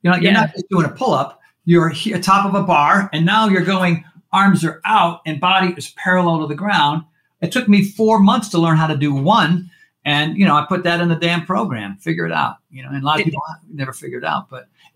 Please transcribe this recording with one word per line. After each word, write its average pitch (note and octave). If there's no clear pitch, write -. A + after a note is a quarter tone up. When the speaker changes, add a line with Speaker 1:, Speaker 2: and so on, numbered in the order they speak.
Speaker 1:
You F3
know, F3+
you're F3+
Speaker 2:
Yeah. F#3+
Speaker 1:
not D#3
just -
doing F3
a C3
pull-up. E3
You're E3+
he-, G#3+
atop F#3+
of F#3+
a F#3
bar, F3
and E3
now G#3+
you're F#3
going, F3+
arms F#3+
are -
out, F#3
and D3+
body F#3+
is -
parallel F3
to D3+
the D3
ground. D#3+
It F3
took B3+
me G3+
four A3
months A3
to F3
learn E3
how D#3+
to D3+
do C#3+
one, F3
and, D3
you G3
know, D3+
I D3
put F3
that E3+
in F3
the E3
damn E3+
program, B2
figure E3
it -
out, D3+
you C3
know, C3+
and C3+
a C#3
lot D3+
of -
Speaker 2:
Did D#3+
Speaker 1:
people C#3+
never C3+
figure -
it D3
out, D3+
but B2+